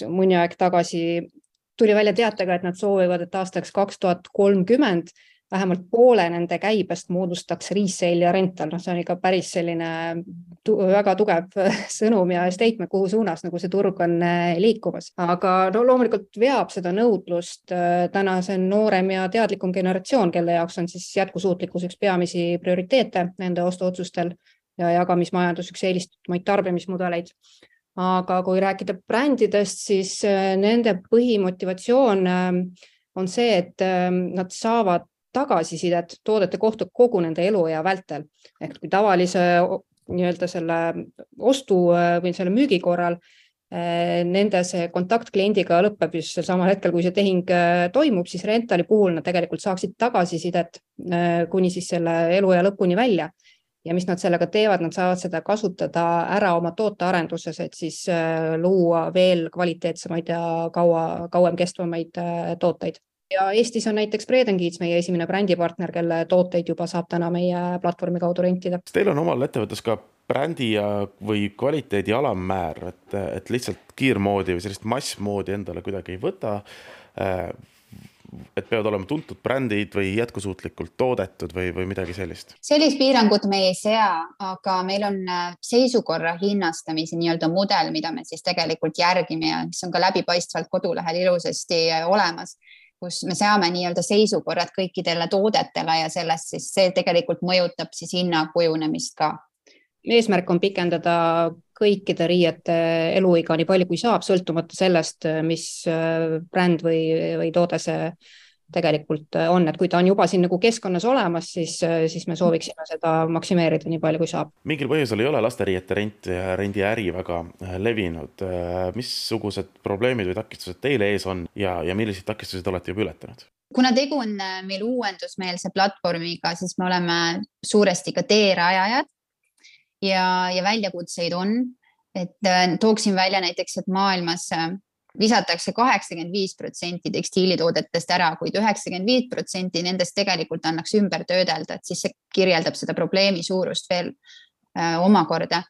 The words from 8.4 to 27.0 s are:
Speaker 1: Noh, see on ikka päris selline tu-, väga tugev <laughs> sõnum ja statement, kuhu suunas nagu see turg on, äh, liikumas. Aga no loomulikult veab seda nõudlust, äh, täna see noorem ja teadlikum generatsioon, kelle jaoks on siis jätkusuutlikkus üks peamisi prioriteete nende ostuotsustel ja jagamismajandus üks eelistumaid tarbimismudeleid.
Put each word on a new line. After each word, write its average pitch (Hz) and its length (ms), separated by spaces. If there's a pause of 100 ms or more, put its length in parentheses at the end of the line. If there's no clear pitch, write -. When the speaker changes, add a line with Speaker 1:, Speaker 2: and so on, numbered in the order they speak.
Speaker 1:
Noh, 170 80
see 185 120
on 175 80
ikka 175 200
päris 185 320
selline 170 380 (760)
tu-, 214 160
väga 196 360
tugev 185 440 (120)
<laughs> 202 280
sõnum 208 320
ja 180 200
statement, 226 400
kuhu 196 200
suunas 202 320
nagu 175 160
see 175 120
turg 196 320
on, 170 200
äh, 175 360
liikumas. 185 520 (160)
Aga 185 260 (220)
no 240 120
loomulikult 233 520
veab 240 320
seda 175 240
nõudlust, 185 760
äh, 175 400
täna 190 320
see 196 200
noorem 190 480
ja 190 200
teadlikum 196 440
generatsioon, 185 560
kelle 170 240
jaoks 170 240
on 175 80
siis 180 220 (100)
jätkusuutlikkus 180 680
üks - 120
peamisi 175 540 (100)
prioriteete 180 680 (100)
nende 175 240
ostuotsustel 180 640 (460)
ja 170 160
jagamismajandus 175 800
üks - 160
eelistumaid 180 580
tarbimismudeleid. 180 840 (680)